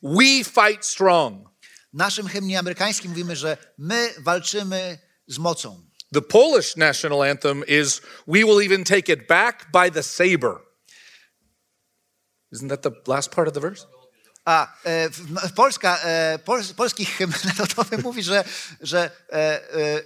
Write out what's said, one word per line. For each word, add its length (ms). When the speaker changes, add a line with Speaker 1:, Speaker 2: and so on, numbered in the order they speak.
Speaker 1:
"We 420
fight 420
strong." 640
Speaker 2:
W 40
naszym 320
hymnie 300
amerykańskim 520
mówimy, 260
że 200
my 400
walczymy 800
z 120
mocą. 460
Speaker 1:
The 100
Polish 540
national 460
anthem 440
is 340
"We 120
will 280
even 180
take 280
it 160
back 440
by 200
the 100
saber." 520
Isn't 140
that 140
the 100
last 240
part 180
of 60
the 60
verse? 260
Speaker 2:
A, 400
e, 260
w, 380
w 40
Polska, 460
e, 460
pol-, 320
polski 280
hymn 280
<laughs> 140
narodowy 400
mówi, 240
że, 220
że, 300
e, 80
e, 680